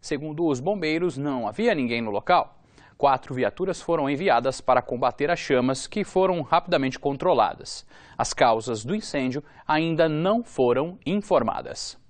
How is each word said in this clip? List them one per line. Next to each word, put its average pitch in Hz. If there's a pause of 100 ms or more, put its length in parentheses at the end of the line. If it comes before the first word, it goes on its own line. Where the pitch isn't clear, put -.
Segundo 156
os 135
bombeiros, 165
não 135
havia 214
ninguém 120
no 110
local. - (360)
Quatro 135
viaturas 160
foram 160
enviadas 135
para 127
combater 127
as 170
chamas, 131
que 202
foram 185
rapidamente 147
controladas. 139 (320)
As -
causas 113
do 147
incêndio 139 (240)
ainda 160
não 185
foram 135
informadas. 139 (120)